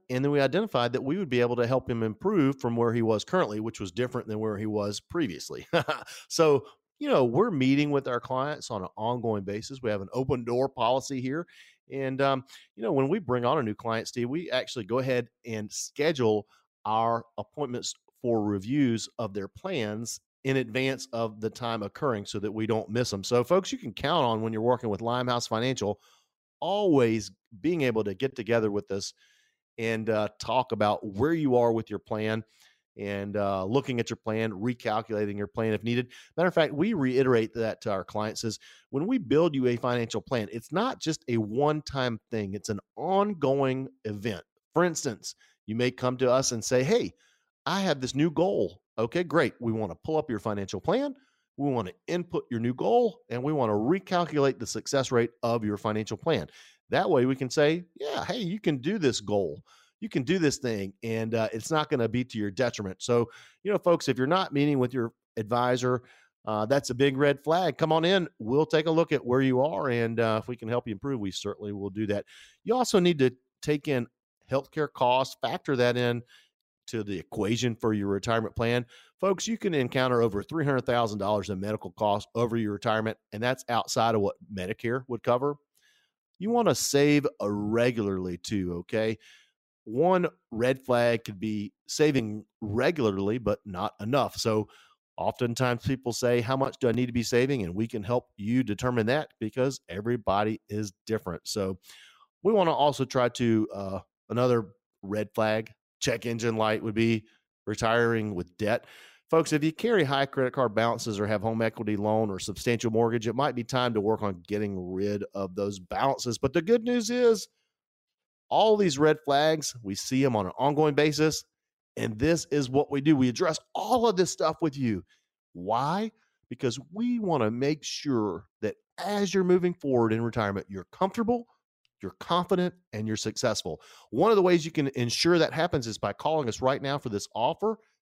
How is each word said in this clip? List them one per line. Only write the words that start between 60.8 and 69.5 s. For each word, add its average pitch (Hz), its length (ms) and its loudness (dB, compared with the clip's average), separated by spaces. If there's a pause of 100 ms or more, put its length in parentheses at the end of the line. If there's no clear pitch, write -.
and, 113 320 -4
uh, 113 200 2
it's 110 180 -6
not 151 180 0
gonna 117 200 2
be 123 160 -2
to 120 120 -12
your 104 140 -2
detriment." 104 500 -4
So, 120 300 2 (320)
you 196 80 -2
know, 196 60 2
folks, 170 320 2
if 117 80 0
you're 127 100 0
not 180 240 0
meeting 143 280 2
with 123 140 0
your 117 200 -2 (240)
advisor, 123 680 2 (420)
uh, 107 200 0
that's 139 240 2
a 123 60 -4
big 135 200 2
red 143 260 2
flag. 165 360 0
Come 160 160 2
on 160 100 2
in. 180 240 2 (100)
We'll 131 280 0
take 151 200 2
a 165 60 2
look 160 220 2
at 139 120 0
where 123 160 4
you 131 200 4